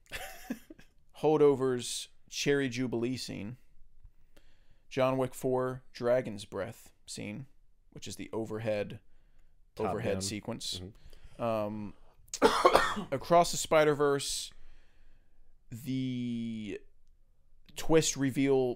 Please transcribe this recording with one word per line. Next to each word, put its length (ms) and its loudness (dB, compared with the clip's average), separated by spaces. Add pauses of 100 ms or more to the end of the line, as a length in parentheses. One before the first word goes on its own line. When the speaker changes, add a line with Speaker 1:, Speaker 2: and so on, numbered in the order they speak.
(120)
Speaker 1:
<laughs> 1080 -14
Holdovers, 840 4 (220)
Cherry 380 0
Jubilee 500 -2
scene. 400 -10 (1300)
John 280 2
Wick 160 -2
Four, 500 -2 (100)
Dragon's 520 0
Breath 460 -10 (140)
scene, 400 -10 (460)
which 160 -12
is 100 -10
the 160 -12
overhead, 680 -4 (760)
Speaker 2:
Top 160 -2
Speaker 1:
overhead 240 -2
Speaker 2:
down. 60 -4
Speaker 1:
sequence. 600 -6 (580)
Speaker 2:
Mm-hmm. 40 -4
Speaker 1:
Um, 500 -4 (480)
<coughs> 680 4
Across 400 4
the 60 -2
Spider-Verse, 960 2 (1200)
the 1080 -4 (1000)
twist 400 4
reveal 580 2